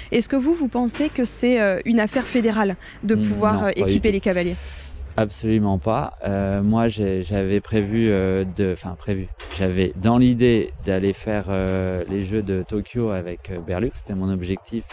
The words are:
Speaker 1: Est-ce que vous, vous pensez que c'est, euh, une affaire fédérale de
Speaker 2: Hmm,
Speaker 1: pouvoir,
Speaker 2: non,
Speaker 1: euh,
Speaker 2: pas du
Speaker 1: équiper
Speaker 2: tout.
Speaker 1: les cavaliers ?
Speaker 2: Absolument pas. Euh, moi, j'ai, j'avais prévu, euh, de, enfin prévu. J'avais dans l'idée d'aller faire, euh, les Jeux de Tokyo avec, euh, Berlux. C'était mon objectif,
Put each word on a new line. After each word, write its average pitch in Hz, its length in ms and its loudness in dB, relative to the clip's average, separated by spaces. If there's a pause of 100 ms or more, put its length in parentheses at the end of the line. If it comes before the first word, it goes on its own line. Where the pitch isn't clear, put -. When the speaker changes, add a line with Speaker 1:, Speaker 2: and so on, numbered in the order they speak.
(120)
Speaker 1:
Est-ce 233 160 2
que 277 80 0
vous, 277 180 2
vous 311 140 0
pensez 247 400 0
que 254 160 -2
c'est, 240 360 2
euh, 196 240 2
une 233 140 4
affaire 214 280 0
fédérale 214 500 2 (260)
de 214 140 2
Speaker 2:
Hmm, 214 120 2
Speaker 1:
pouvoir, 208 260 2
Speaker 2:
non, - 80 0
Speaker 1:
euh, 196 100 2
Speaker 2:
pas - 0 -
du - 80 -2
Speaker 1:
équiper 202 300 4
Speaker 2:
tout. - 20 2
Speaker 1:
les 196 80 0
cavaliers ? 175 360 0 (640)
Speaker 2:
Absolument 107 600 2
pas. 110 480 -2
Euh, 98 360 0
moi, 113 260 4
j'ai, 98 340 0
j'avais 98 400 0
prévu, 110 480 2
euh, 95 340 2
de, 92 300 0
enfin 90 240 -10
prévu. 95 300 -4 (280)
J'avais 92 400 0
dans 113 220 4
l'idée 123 560 4 (100)
d'aller 95 300 0
faire, 104 340 -4
euh, 95 600 -2
les 98 120 -2
Jeux 104 200 -2
de 95 200 -2
Tokyo 107 460 -4
avec, 90 420 -6
euh, 90 80 -8
Berlux. 90 360 -4
C'était - 200 -10
mon 95 160 -2
objectif, 95 640 -4